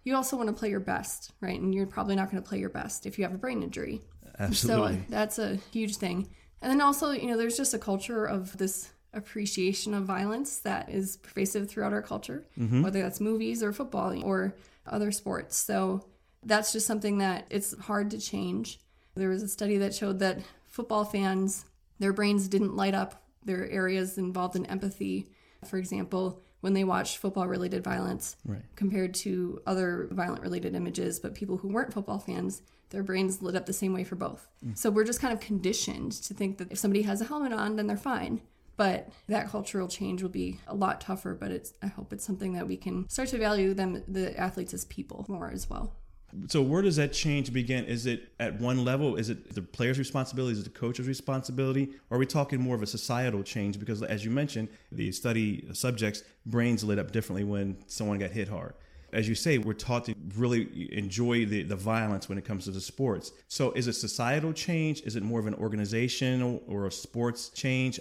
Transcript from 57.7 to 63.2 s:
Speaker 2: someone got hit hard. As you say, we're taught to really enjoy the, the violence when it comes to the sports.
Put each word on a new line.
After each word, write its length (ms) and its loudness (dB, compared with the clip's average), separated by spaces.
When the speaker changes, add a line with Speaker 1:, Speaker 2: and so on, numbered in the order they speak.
Speaker 2:
someone 320 0
got 140 -2
hit 160 -2
hard. 260 -6
As 160 2
you 60 2
say, 240 4
we're 140 0
taught 340 -2
to 80 -2
really 560 2
enjoy 540 2
the, 160 0
the 140 -2
violence 520 0
when 100 -2
it 60 -6
comes 200 -4
to 60 -6
the 100 -4
sports. 520 -2